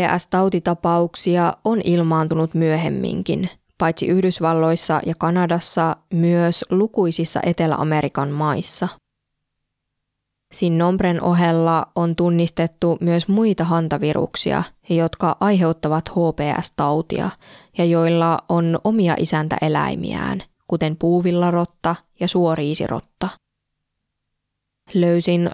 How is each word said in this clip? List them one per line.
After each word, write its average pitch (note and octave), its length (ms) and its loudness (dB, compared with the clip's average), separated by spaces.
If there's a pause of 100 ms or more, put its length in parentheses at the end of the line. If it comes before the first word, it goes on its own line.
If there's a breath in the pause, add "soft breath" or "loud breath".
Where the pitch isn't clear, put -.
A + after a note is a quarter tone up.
(180)
S-tautitapauksia F3 1400 0 (120)
on A3 180 0
ilmaantunut D#3+ 680 0
myöhemminkin, D#3+ 960 -2 (280)
paitsi E3 300 -2
Yhdysvalloissa E3 960 2
ja E3 100 -2
Kanadassa, E3+ 800 0 (180)
myös E3+ 560 2
lukuisissa F#3 720 0
Etelä-Amerikan D3+ 880 0
maissa. D3+ 580 -4 (1700)
Sin E3+ 240 0
nombren F3+ 440 0
ohella E3 760 2
on E3+ 200 0
tunnistettu E3+ 880 0
myös E3+ 260 0
muita G3+ 360 0
hantaviruksia, D#3 1000 -2 (260)
jotka E3 500 0
aiheuttavat E3 680 0
H - 40 -16 (220)
P - 40 -10 (220)
S-tautia D3+ 680 -2 (480 loud breath)
ja F3 80 2
joilla E3 540 2 (100)
on E3+ 340 2
omia G#3 360 2
isäntäeläimiään, D#3 1200 -2 (240)
kuten D#3+ 280 -2
puuvillarotta F3 1000 0 (240)
ja F3 80 -2
suoriisirotta. D#3+ 1040 -2 (1600)
Löysin F3 600 2